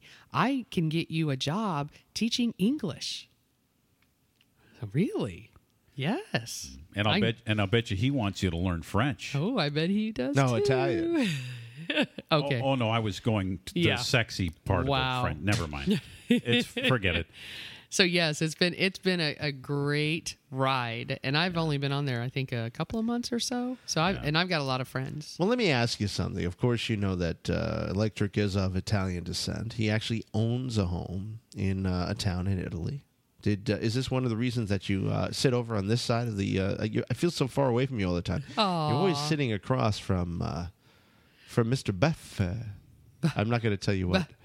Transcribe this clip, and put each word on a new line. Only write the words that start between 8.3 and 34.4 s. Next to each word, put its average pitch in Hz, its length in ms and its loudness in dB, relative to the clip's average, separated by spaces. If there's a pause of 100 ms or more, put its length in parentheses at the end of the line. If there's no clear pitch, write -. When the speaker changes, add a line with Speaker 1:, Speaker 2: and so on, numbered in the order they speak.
Speaker 2:
you 90 80 4
to 82 60 -2
learn 85 260 0
French. 120 520 0
Speaker 1:
Oh, 202 220 0
I 151 120 2
bet 156 200 0
he 214 220 0
does 262 240 -2
Speaker 3:
No, 135 140 4
Speaker 1:
too. 120 140 2
Speaker 3:
Italian. 339 680 2
Speaker 1:
<laughs> 135 60 -4 (920)
Okay. 143 320 2
Speaker 2:
Oh, 135 100 2
oh, 135 40 2
no, 117 140 2
I 113 100 2
was 110 220 -2
going 95 460 0
to - 60 -10
the 175 60 0
Speaker 1:
Yeah. 156 160 4
Speaker 2:
sexy 117 540 0 (160)
part 90 220 4
Speaker 1:
Wow. 131 340 2
Speaker 2:
of - 40 0
it, 85 40 0
French. 78 160 -4
Never 98 240 2
mind. 76 320 0 (140)
Speaker 1:
<laughs> - 140 -4
Speaker 2:
It's, 240 380 2
forget 120 480 2
it. 85 120 -4 (600)
Speaker 1:
So, - 140 4
yes, 170 380 2
it's 160 140 0
been, 175 220 2
it's 185 220 0
been 180 220 2
a, 147 180 -2
a 147 140 -2
great 143 840 -2 (160)
ride, 131 720 0
and 135 140 0
I've 175 180 0
only 160 220 0
been 139 160 0
on 143 120 0
there, 123 160 -2
I 123 60 -2
think, 131 240 -4
a 117 220 -4
couple 190 260 -4
of 220 60 -2
months 240 260 -2
or 240 80 0
so. 247 460 -4
So - 160 0
I've, 180 160 2
Speaker 2:
Yeah. - 80 -8
Speaker 1:
and 151 120 0
I've 180 120 0
got 170 100 0
a 139 60 -2
lot 131 160 0
of 127 80 -6
friends. - 500 -8
Speaker 3:
Well, 175 80 2
let 247 100 2
me 220 140 4
ask 120 300 2
you 104 80 2
something. 90 340 -2
Of 92 140 -2
course, 120 320 2
you 110 80 0
know 98 180 0
that, 87 340 -2
uh, 80 400 0
Electric 104 480 0
is 101 200 2
of 95 180 2
Italian 92 480 0
descent. 87 500 -4
He 107 160 0
actually 107 440 0
owns 117 440 0
a 95 100 4
home 95 520 -6 (160)
in, 95 300 0
uh, 90 240 0
a 104 60 -2
town 90 320 -2
in 95 120 0
Italy. 87 460 -6 (360)
Did, 101 300 0
uh, 101 40 2
is 110 180 0
this 127 180 -2
one 131 140 0
of 123 40 0
the 113 80 -2
reasons 120 300 0